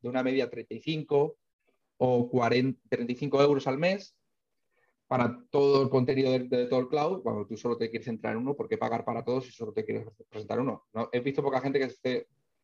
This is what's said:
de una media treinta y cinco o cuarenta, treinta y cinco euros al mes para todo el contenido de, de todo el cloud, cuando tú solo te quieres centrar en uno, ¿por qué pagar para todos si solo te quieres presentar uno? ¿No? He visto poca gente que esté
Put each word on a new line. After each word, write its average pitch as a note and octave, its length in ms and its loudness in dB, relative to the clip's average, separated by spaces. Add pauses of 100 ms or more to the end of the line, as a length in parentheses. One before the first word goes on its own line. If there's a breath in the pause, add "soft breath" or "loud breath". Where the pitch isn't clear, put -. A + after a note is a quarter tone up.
de A#2+ 80 -8
una B2+ 120 0
media B2+ 280 0
treinta - 240 -12
y A2+ 80 -10
cinco D#3 560 0 (600)
o B2 320 2
cuarenta, B2 500 2 (100)
treinta A#2+ 240 -2
y - 20 -8
cinco C#3 260 2
euros C#3+ 240 4
al C3 120 0
mes F#3+ 380 -2 (920)
para B2 320 0 (100)
todo C#3 320 6
el B2 80 2
contenido C3 440 4
de, B2+ 60 4
de B2 260 0
todo B2+ 160 2
el B2+ 80 -4
cloud, D#3 340 0
cuando G#2+ 240 -4
tú A2+ 80 -8
solo A#2 220 -2
te A#2 120 -2
quieres A2+ 160 -8
centrar A2 280 -4
en A2+ 60 -4
uno, C3+ 160 -2
¿por A2+ 120 -6
qué A2 100 -2
pagar A#2 280 -2
para A#2+ 180 -4
todos B2+ 220 -2
si - 60 -20
solo G#2+ 200 -10
te G#2+ 140 -4
quieres G#2+ 200 -4 (240)
presentar G#2+ 300 -6
uno? B2 340 -4
¿No? A2+ 200 -4
He B2 80 0
visto C#3 200 -2
poca C3 200 0
gente C#3 180 0
que C3 60 0
esté B2 420 -4 (360)